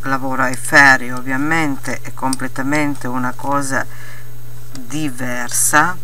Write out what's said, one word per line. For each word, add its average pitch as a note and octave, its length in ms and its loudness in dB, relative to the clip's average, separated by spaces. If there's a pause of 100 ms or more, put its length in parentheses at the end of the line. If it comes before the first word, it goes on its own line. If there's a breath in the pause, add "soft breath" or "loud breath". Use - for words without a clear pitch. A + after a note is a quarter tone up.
lavoro C3+ 380 -2
ai B2+ 140 0
ferri C3 560 6
ovviamente C3+ 880 -2
è - 140 -4
completamente C3+ 920 0
una B2 280 -2
cosa C3+ 520 0 (840 loud breath)
diversa C3 1300 0